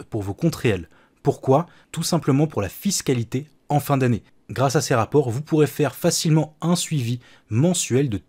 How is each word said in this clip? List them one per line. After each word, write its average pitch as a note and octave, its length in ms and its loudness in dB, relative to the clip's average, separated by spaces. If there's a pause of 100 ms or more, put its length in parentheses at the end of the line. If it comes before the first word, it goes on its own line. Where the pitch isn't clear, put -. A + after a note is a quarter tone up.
pour G#2+ 140 -6
vos F#2+ 120 -6
comptes E3 220 0
réels. F#2+ 320 -2 (340)
Pourquoi ? - 440 2 (260)
Tout E3 120 -6
simplement D3+ 420 2
pour A#2 160 -4
la F#2 80 -4
fiscalité C3 800 -4 (180)
en C#3+ 120 2
fin C#3 180 0
d'année. B2 240 2 (280)
Grâce B2 260 0
à A#2 40 4
ces C3+ 140 -2
rapports, B2+ 340 2
vous A#2+ 140 -4
pourrez D3+ 240 2
faire - 280 -2
facilement D#3+ 680 0
un E3+ 120 2
suivi B2 460 -4 (300)
mensuel C#3 580 2
de G#2 100 -4 (100)